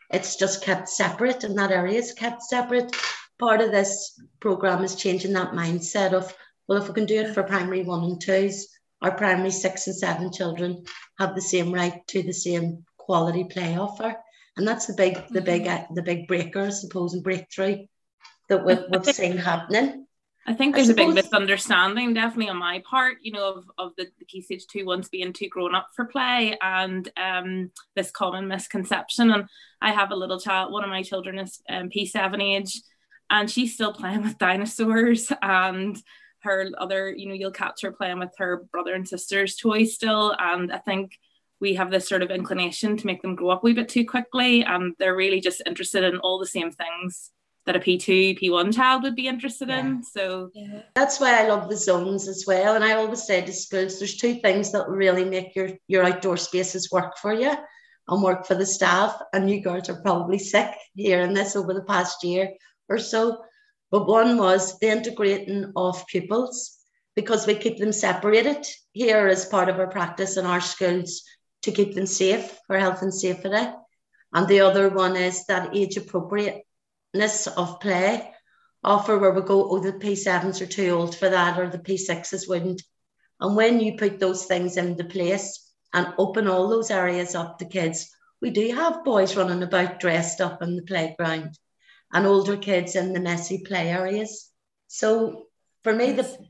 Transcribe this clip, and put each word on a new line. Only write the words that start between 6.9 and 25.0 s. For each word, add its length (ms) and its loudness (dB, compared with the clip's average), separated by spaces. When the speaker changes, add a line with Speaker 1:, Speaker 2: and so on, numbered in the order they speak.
Speaker 1:
can 120 0
do 120 2
it 100 0
Speaker 2:
Yeah. 40 -6
Speaker 1:
for 100 0
primary 400 -2
one 220 -2
and 160 -2
twos, 480 0
our 160 0
primary 340 2
six 360 -4
and 100 -6
seven 340 -2
children 540 -4
have 160 -2
the 60 -4
same 320 0
right 360 -2
to 140 -2
the 120 -4
same 500 -2
quality 460 0
play 340 -4
offer. 360 -6
And 120 0
that's 180 -2
the 80 -6
big, 360 2
the 100 0
big, 240 0
Speaker 2:
Mm-hmm. 280 -4
Speaker 1:
uh, 20 -12
the 80 -4
big 260 -4
breaker, 380 -2
I 20 -2
suppose, 460 -6
and 100 -6
breakthrough 640 -2
that 160 4
we've, 140 6
Speaker 3:
I 120 -6
Speaker 1:
we've 140 0
Speaker 3:
think 120 4
Speaker 1:
seen 220 0
happening. 680 0
Speaker 3:
I 80 -2
think 200 0
Speaker 1:
I 40 4
Speaker 3:
there's 100 8
a 60 8
big 140 6
Speaker 1:
suppose 160 4
Speaker 3:
misunderstanding, 920 2
definitely 360 -2
on 80 -6
my 260 -4
part, 380 0
you 100 -10
know, 220 -4
of, 100 -16
of 180 -8
the, 120 -8
the 60 -20
Key 180 -16
Stage 240 -12
two 180 -10
ones 240 -4